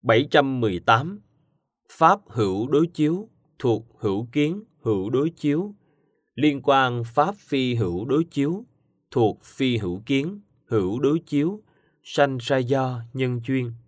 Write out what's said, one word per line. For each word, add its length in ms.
Bảy 280
trăm 300
mười 200
tám. 400
Pháp 360
hữu 420
đối 180
chiếu 420
thuộc 280
hữu 340
kiến 320
hữu 300
đối 200
chiếu. 440
Liên 280
quan 440
pháp 300
phi 380
hữu 300
đối 200
chiếu 400
thuộc 320
phi 340
hữu 300
kiến 340
hữu 340
đối 180
chiếu, 440
sanh 380
ra 160
do 460
nhân 340
duyên. 260